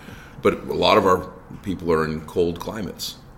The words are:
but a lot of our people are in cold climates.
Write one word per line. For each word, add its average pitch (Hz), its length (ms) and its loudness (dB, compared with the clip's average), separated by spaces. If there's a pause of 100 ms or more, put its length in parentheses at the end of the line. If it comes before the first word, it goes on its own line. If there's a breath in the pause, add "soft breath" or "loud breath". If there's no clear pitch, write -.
(400 loud breath)
but 98 140 4
a - 180 -8
lot 87 240 4
of 101 80 6
our 90 260 4 (320)
people 85 300 -2
are 80 140 2
in 78 160 -6
cold 85 360 -2
climates. - 580 -10 (220)